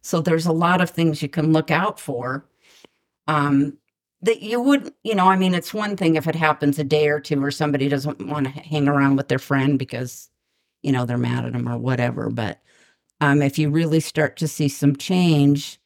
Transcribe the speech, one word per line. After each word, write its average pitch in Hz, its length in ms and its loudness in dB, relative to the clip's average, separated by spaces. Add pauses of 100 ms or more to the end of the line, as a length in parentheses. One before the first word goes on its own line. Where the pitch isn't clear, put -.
So - 180 -2
there's 165 260 0
a 170 60 2
lot 170 280 2
of 170 100 0
things 165 320 0
you 143 60 -6
can 156 240 0
look 156 180 2
out 175 300 0
for, 127 460 -8 (800)
um, 143 480 2 (460)
that 220 200 0
you 220 180 -2
wouldn't, 277 340 0 (100)
you 220 100 -2
know, 185 140 4
I 190 80 4
mean, 185 180 2
it's 170 200 -4
one 208 220 -4
thing 165 200 2
if 151 100 -2
it 160 80 -2
happens 151 440 0
a 151 60 -2
day 151 240 2
or 147 120 0
two 139 240 -2
or 143 80 -2
somebody 143 360 -2
doesn't 143 380 -4
wanna 139 300 -6
h-, - 100 -16
hang 147 220 0
around 139 280 2
with - 120 -4
their 131 100 0
friend 139 400 0
because, 123 520 -10 (520)
you 135 80 -2
know, 127 160 0
they're 120 120 -4
mad 120 260 -2
at 120 100 -8
'em 120 140 -4
or 120 100 -6
whatever. 120 520 -2
But, 113 300 -6 (600)
um, 147 220 4
if 139 160 0
you 151 120 2
really 160 300 2
start - 380 -2
to 160 100 -2
see 147 200 -2
some 143 280 2
change 147 880 2